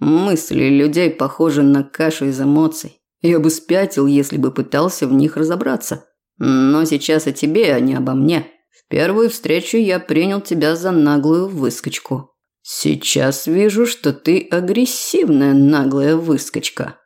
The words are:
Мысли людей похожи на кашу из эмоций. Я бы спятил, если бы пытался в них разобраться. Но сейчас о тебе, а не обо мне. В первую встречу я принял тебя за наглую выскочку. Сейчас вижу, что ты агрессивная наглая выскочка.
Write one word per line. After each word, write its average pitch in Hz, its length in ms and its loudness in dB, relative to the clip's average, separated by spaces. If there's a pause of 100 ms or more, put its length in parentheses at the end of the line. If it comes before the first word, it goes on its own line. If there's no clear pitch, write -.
Мысли 156 640 0
людей 151 460 2
похожи 147 520 0
на 139 220 4
кашу 156 420 -4
из 135 140 -4
эмоций. 151 600 0 (200)
Я 170 180 2
бы 156 120 2
спятил, 170 560 -2
если 143 320 0
бы 131 120 0
пытался 147 560 -4
в 127 60 0
них 143 240 2
разобраться. 180 720 -4 (320)
Но 135 480 2
сейчас 156 400 -2
о 135 60 -4
тебе, 160 420 0
а 123 60 0
не 131 140 0
обо 131 200 -2
мне. 147 320 0 (240)
В - 180 -20
первую 190 400 0
встречу 165 480 -4
я 190 240 0
принял 185 400 0
тебя 165 340 -2
за 175 160 -4
наглую 156 580 2
выскочку. 135 840 -6 (320)
Сейчас 139 840 -2
вижу, 202 400 2
что - 280 -4
ты - 360 0
агрессивная 180 1000 0
наглая 139 640 4
выскочка. - 880 -4